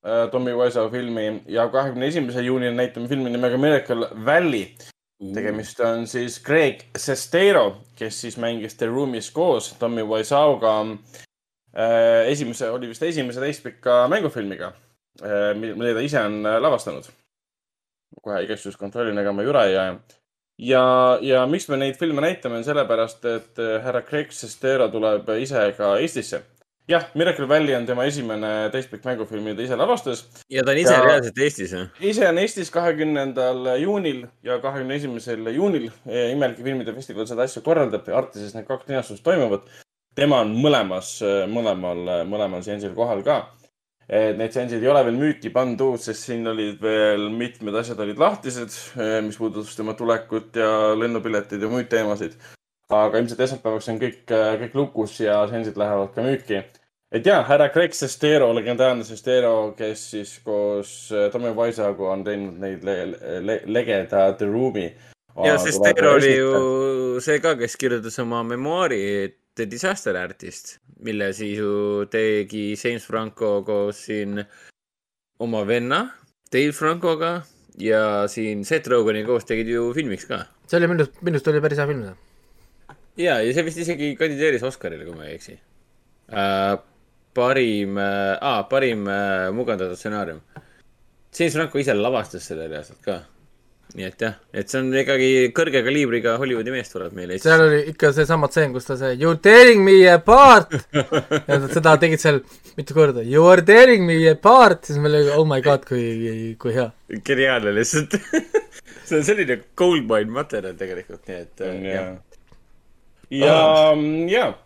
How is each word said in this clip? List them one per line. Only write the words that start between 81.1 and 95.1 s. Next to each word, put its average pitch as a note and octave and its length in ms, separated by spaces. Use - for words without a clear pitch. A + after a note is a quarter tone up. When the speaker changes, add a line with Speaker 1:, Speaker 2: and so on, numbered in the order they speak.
Speaker 3:
minu E3+ 200
arust D3 100
oli D3+ 140
päris D3 160
hea C#3+ 80
film, C#3 160
see. F#2+ 180
Speaker 2:
Jaa, E3 260
ja A#2+ 120
see E3+ 80
vist D#3+ 160
isegi D3 380
kandideeris D3 460
Oscarile, E2 440
kui E2+ 80
ma D2+ 140
ei D#2+ 80
eksi. - 160
Äh, G2 440
parim, A#2 600
äh, G2 440
aa, A2 240
parim, A#2 420
äh, G2 460
mugandatud G#2 420
stsenaarium. F#2+ 460
James D#3+ 200
Franco D3+ 240
ise C3+ 160
lavastas G#2+ 520
selle D#2+ 200
reaalselt D2+ 360
ka. F2 180
Nii F#2+ 180
et A2+ 160
jah, A2 100
et G2+ 180
see C3 140
on C3 100
ikkagi C3 380